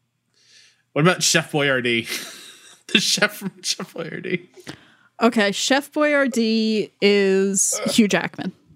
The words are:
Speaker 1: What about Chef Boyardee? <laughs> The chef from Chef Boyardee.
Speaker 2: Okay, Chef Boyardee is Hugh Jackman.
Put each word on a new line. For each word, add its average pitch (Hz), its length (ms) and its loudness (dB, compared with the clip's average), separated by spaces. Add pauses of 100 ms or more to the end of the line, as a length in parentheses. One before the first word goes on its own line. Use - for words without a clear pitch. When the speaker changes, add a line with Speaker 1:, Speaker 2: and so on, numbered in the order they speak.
(920)
Speaker 1:
What 147 80 0
about 170 220 2
Chef - 280 0
Boyardee? 123 560 0 (300)
<laughs> - 40 -20 (520)
The 220 60 4
chef - 380 -2
from 196 140 -10 (120)
Chef - 320 -8
Boyardee. - 500 -8 (720)
Speaker 2:
Okay, 220 320 2
Chef 269 400 -2
Boyardee 226 1000 0 (100)
is 196 880 2
Hugh 214 200 4
Jackman. 185 440 -4 (240)